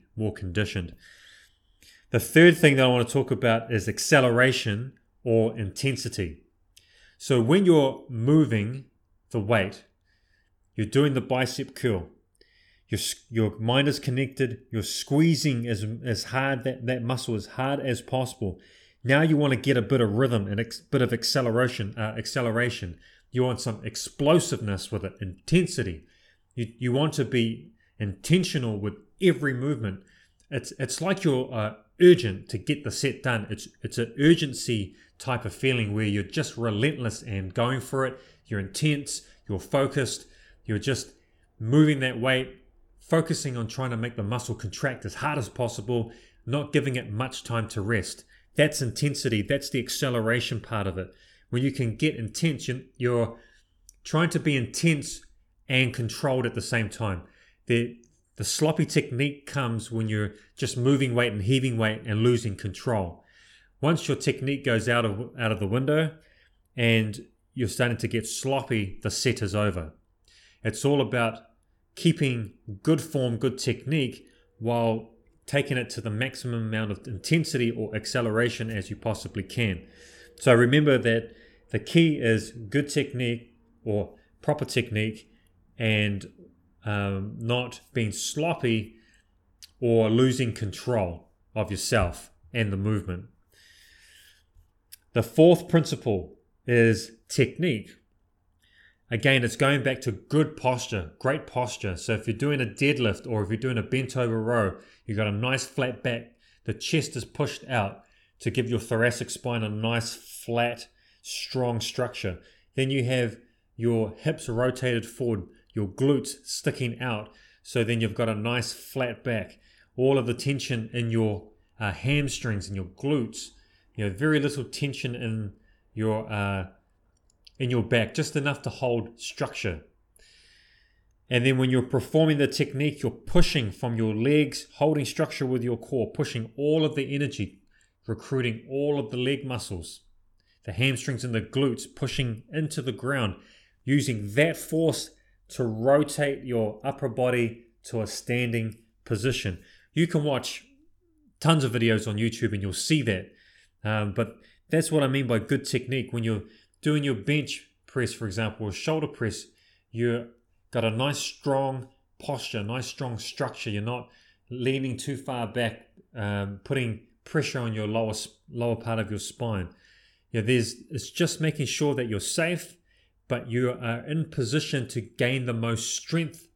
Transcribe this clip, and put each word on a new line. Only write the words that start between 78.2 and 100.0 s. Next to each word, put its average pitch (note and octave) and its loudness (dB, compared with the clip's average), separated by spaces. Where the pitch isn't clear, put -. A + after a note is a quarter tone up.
as G#2 -6
you G2+ -8
possibly - -6
can. G2+ -2
So B2+ 6
remember C3 6
that A2+ 0
the A2+ 0
key E3 4
is A2+ 2
good B2 -2
technique B2 -2
or G#2 -4
proper C#3+ -2
technique G#2+ -2
and, G#2 0
um, G2+ -2
not A#2 -2
being A2 0
sloppy A#2+ -2
or A#2 4
losing B2 4
control G2 -4
of G#2+ -2
yourself F#2+ 0
and A2 0
the G2 -2
movement. F#2+ -2
The A#2 2
fourth E3 6
principle B2+ 0
is A#2 4
technique. C3 0
Again, B2+ 4
it's A2+ 0
going C#3 4
back C3 0